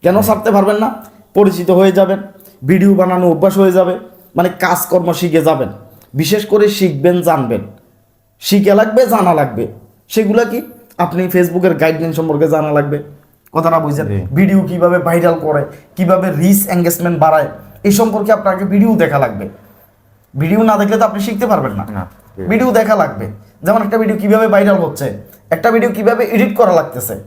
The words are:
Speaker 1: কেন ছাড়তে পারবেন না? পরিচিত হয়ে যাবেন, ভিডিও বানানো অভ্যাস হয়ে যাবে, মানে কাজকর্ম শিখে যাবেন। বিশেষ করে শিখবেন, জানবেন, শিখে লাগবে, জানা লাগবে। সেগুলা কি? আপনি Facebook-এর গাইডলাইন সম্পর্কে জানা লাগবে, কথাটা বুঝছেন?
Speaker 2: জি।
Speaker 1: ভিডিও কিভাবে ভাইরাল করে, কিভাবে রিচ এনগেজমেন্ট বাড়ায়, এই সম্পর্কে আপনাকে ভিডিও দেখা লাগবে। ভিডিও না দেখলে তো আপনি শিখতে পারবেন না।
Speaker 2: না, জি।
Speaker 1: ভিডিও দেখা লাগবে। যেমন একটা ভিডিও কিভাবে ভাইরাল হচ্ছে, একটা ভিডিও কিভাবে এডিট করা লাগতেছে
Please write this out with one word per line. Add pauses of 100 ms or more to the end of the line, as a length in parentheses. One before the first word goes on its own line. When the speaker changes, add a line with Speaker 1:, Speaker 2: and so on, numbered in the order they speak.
Speaker 1:
কেন (120)
ছাড়তে
পারবেন
না? (480)
পরিচিত (100)
হয়ে
যাবেন, (520)
ভিডিও
বানানো
অভ্যাস
হয়ে
যাবে, (420)
মানে (160)
কাজকর্ম (120)
শিখে
যাবেন। (500)
বিশেষ (100)
করে (120)
শিখবেন, (120)
জানবেন, (880)
শিখে
লাগবে, (120)
জানা
লাগবে। (500)
সেগুলা
কি? (460)
আপনি (120)
Facebook-এর
গাইডলাইন
সম্পর্কে
জানা
লাগবে, (560)
কথাটা
বুঝছেন?
Speaker 2:
জি। (200)
Speaker 1:
ভিডিও (100)
কিভাবে (100)
ভাইরাল (100)
করে, (340)
কিভাবে (140)
রিচ (140)
এনগেজমেন্ট
বাড়ায়, (400)
এই
সম্পর্কে
আপনাকে
ভিডিও (100)
দেখা
লাগবে। (920)
ভিডিও
না
দেখলে
তো
আপনি
শিখতে
পারবেন
না। (140)
Speaker 2:
না, (320)
জি। (100)
Speaker 1:
ভিডিও
দেখা
লাগবে। (400)
যেমন
একটা
ভিডিও
কিভাবে
ভাইরাল
হচ্ছে, (480)
একটা
ভিডিও
কিভাবে (120)
এডিট
করা
লাগতেছে (120)